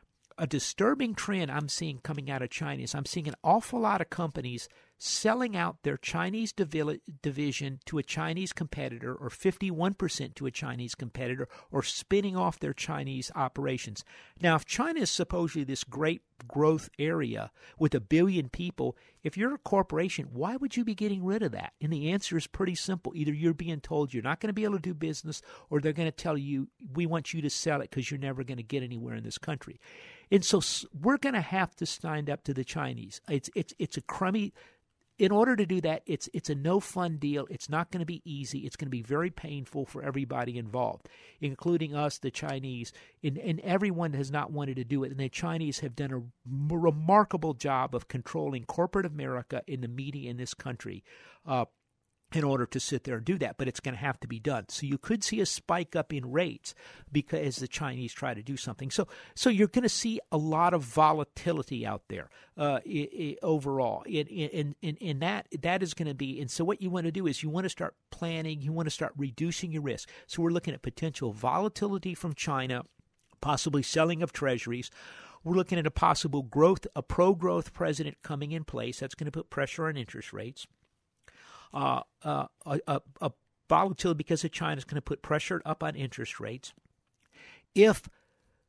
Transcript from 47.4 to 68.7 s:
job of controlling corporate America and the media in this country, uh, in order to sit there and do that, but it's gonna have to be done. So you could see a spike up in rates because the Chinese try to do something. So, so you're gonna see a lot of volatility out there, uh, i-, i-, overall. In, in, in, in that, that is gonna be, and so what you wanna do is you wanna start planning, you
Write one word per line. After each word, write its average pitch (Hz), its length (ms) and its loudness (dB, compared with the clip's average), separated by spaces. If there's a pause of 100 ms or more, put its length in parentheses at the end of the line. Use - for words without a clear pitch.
job 131 400 0
of 120 140 -4
controlling 135 580 -4
corporate 180 400 2
America 131 600 -4
and 127 160 -6
the 120 60 -4
media 135 420 -6
in 120 60 -6
this 123 160 -6
country, 113 500 -8 (440)
uh, 127 180 2 (720)
in 156 100 2
order 131 220 4
to - 120 -2
sit - 260 -2
there 127 120 -4
and 113 80 -6
do 180 140 2
that, 113 180 -2
but 131 120 -2
it's - 120 -4
gonna 127 160 -4
have 131 240 -2
to 120 80 -8
be 120 100 -6
done. 117 300 -2
So - 160 -8
you 139 140 0
could 220 260 0
see 220 160 0
a 190 60 2
spike - 500 -2
up 156 160 -2
in 127 180 -4
rates 147 440 -2 (360)
because 147 460 0
the 131 100 -4
Chinese 127 460 -4
try 127 220 -4
to 107 80 -10
do 135 160 -6
something. 127 320 -8
So, - 180 2 (260)
so - 140 4
you're 214 180 8
gonna 240 220 4
see 226 320 -2 (100)
a 160 60 2
lot 156 380 4
of 160 80 4
volatility 151 1040 2
out 104 220 -4
there, 87 200 -8 (260)
uh, 143 320 2
i-, 151 220 -2 (100)
i-, 147 240 -4
overall. 135 600 2
In, 151 240 -2
in, 160 560 -4
in, 156 140 -2
in 156 240 -2
that, 196 280 -2 (140)
that 185 200 2
is 165 120 -2
gonna 156 180 -4
be, 135 260 -6
and 139 120 -6
so 165 160 0
what 196 160 0
you 185 80 -2
wanna 170 200 0
do 180 160 0
is 143 160 -2
you 156 60 -2
wanna 180 220 0
start - 260 -6 (140)
planning, 160 500 -4
you 151 140 -2